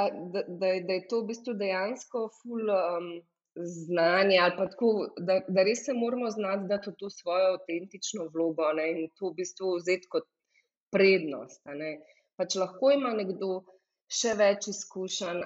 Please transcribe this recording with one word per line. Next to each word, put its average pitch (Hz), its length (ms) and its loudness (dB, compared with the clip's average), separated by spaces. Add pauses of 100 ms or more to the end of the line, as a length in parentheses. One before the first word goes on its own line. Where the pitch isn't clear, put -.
(320)
da, 190 160 -4
da 180 260 -2
je, 185 100 -4
da 185 140 -2
je 185 100 -10
to 233 140 -2
v 202 80 -8
bistvu 233 260 -8
dejansko 202 720 -4 (140)
ful, 226 280 -6
um, 175 440 0 (440)
znanje 175 840 4
ali 180 180 4
pa 190 100 0
tako, 214 500 2
da, 185 320 2
da 185 140 4
res 220 220 0
se 294 80 -2
moramo 240 380 -2
znati 196 380 -4
dati 202 220 -4
v 170 80 -10
to 196 120 -10
svojo 185 360 0
avtentično 180 880 -2
vlogo, 165 300 2
a 151 100 4
ne, 156 180 0
in 160 240 -2
to 190 160 -4
v 160 100 -8
bistvu 185 360 -2
vzeti 180 340 -2
kot 165 160 -2 (680)
prednost, 175 720 2
a 143 100 -12
ne. 156 160 -8 (480)
Pač 180 160 -4
lahko 190 380 2
ima 269 220 2
nekdo 190 360 -4 (600)
še 226 240 -2
več 202 360 4
izkušenj 180 760 -8